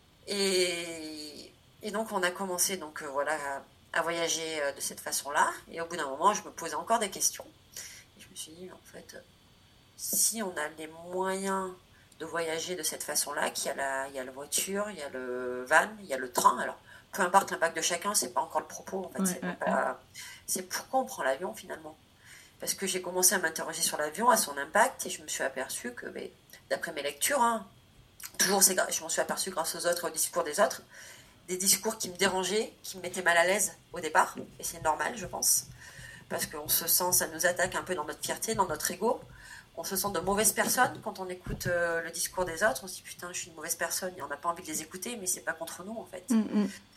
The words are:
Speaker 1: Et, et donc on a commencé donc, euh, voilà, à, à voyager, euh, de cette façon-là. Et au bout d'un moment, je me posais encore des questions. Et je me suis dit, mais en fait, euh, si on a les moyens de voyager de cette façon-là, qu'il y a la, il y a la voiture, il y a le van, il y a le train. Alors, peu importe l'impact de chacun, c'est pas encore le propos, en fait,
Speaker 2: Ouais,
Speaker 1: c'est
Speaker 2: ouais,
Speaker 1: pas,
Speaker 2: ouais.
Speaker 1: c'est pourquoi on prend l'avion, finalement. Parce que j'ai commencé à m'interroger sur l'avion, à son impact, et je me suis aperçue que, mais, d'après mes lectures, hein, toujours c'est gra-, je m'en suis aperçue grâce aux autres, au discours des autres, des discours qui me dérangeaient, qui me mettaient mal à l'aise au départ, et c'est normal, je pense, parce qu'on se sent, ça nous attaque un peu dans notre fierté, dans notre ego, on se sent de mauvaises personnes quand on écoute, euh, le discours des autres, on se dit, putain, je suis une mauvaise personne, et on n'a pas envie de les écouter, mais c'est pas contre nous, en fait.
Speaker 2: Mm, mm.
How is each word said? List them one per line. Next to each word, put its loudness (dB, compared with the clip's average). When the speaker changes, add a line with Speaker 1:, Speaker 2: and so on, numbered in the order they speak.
Speaker 1:
Et, -2
et -6
donc -2
on 0
a 6
commencé 0
donc, -10
euh, -6
voilà, 0
à, -4
à 4
voyager, 0
euh, 2
de -12
cette -6
façon-là. 2
Et -6
au -4
bout -6
d'un -2
moment, 4
je -4
me -14
posais -6
encore 2
des 0
questions. -2
Et -20
je -20
me -20
suis -12
dit, -14
mais -14
en -20
fait, -18
euh, -16
si 2
on -4
a 0
les -8
moyens 0
de -8
voyager -2
de -4
cette -4
façon-là, 0
qu'il -4
y -2
a -2
la, -2
il -12
y -6
a -4
la -10
voiture, -2
il -12
y -8
a -6
le -4
van, 8
il -14
y -6
a 0
le -6
train. 6
Alors, -4
peu 0
importe 6
l'impact 0
de -2
chacun, 0
c'est 2
pas 2
encore 0
le -6
propos, -6
en -10
fait, -6
Speaker 2:
Ouais, 4
Speaker 1:
c'est -2
Speaker 2:
ouais, -4
Speaker 1:
pas, 2
Speaker 2:
ouais. -14
Speaker 1:
c'est -2
pourquoi -2
on 2
prend -4
l'avion, 0
finalement. -12
Parce -2
que -4
j'ai 0
commencé 4
à 4
m'interroger -2
sur 0
l'avion, 2
à 10
son 0
impact, 4
et -6
je -8
me -16
suis -2
aperçue -4
que, -10
mais, -8
d'après -2
mes -4
lectures, 2
hein, 4
toujours 4
c'est 6
gra-, 0
je -4
m'en -6
suis 0
aperçue -4
grâce -2
aux -4
autres, 0
au -8
discours -2
des -2
autres, 2
des -2
discours 2
qui -6
me -10
dérangeaient, 2
qui -10
me -12
mettaient -4
mal 6
à 8
l'aise 2
au -8
départ, 4
et -10
c'est -6
normal, 2
je -6
pense, 2
parce -2
qu'on -8
se 2
sent, 4
ça 4
nous 2
attaque 2
un -2
peu -2
dans -2
notre -8
fierté, -2
dans 2
notre 0
ego, 0
on -6
se -4
sent 0
de 0
mauvaises 4
personnes 4
quand -6
on -6
écoute, -6
euh, 2
le -6
discours -2
des -4
autres, 4
on -10
se -10
dit, -12
putain, -10
je -6
suis -8
une -18
mauvaise -4
personne, -2
et -10
on -6
n'a -6
pas -2
envie -2
de -14
les -4
écouter, -8
mais -10
c'est 0
pas -2
contre -10
nous, -8
en -10
fait. -10
Speaker 2:
Mm, 4
mm. 0